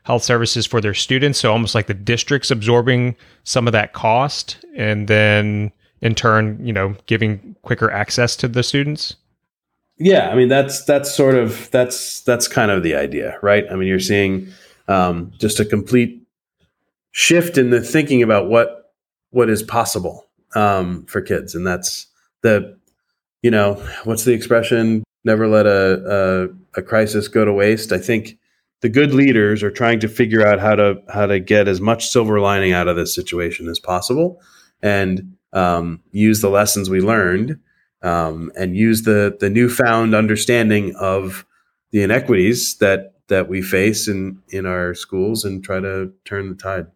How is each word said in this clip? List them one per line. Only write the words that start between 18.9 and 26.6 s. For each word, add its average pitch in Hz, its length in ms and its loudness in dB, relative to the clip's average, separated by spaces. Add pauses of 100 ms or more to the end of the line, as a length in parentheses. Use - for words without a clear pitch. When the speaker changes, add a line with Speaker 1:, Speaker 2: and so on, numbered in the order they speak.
Speaker 2:
what 120 180 2
is 107 120 0
possible, 104 640 -4 (300)
um, 95 520 -2
for - 120 -6
kids. - 340 -6
And 92 140 -6
that's - 400 -6 (360)
the, 104 360 0 (640)
you 117 100 2
know, 104 220 2 (320)
what's 110 180 -4
the 127 80 2
expression? 113 720 0 (220)
Never 110 240 2
let 107 160 4
a, 95 840 0 (260)